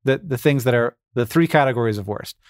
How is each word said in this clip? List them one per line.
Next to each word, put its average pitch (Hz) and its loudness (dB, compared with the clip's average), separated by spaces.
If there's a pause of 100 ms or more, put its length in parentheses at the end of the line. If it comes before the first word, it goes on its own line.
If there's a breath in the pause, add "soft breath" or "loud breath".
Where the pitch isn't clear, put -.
the, 135 2
the 139 -4
things 143 2
that 123 2
are 120 0 (180)
the 120 0
three 165 2
categories 120 2
of 98 -10
worst: - -10 (140)